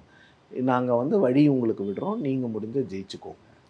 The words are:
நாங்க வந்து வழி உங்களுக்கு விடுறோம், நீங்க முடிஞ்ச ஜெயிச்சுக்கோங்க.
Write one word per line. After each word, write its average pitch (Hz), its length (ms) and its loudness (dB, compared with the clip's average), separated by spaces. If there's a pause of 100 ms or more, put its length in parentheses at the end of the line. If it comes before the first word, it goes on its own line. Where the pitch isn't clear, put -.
(520)
நாங்க 127 440 0
வந்து 151 240 2
வழி 143 280 6
உங்களுக்கு 117 360 2
விடுறோம், 139 340 -4
நீங்க 135 300 -4
முடிஞ்ச 110 320 -4
ஜெயிச்சுக்கோங்க. 95 600 -8 (280)